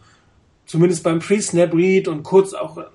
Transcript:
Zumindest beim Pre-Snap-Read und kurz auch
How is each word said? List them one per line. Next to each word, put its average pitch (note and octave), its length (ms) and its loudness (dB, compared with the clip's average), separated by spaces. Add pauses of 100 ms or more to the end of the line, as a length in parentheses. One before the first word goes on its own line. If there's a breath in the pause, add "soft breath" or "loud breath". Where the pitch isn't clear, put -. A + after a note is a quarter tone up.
(680 soft breath)
Zumindest E3+ 360 0
beim E3 160 0
Pre-Snap-Read F#3 880 0
und D3+ 140 -6
kurz F#3+ 320 2
auch E3+ 240 -10 (180)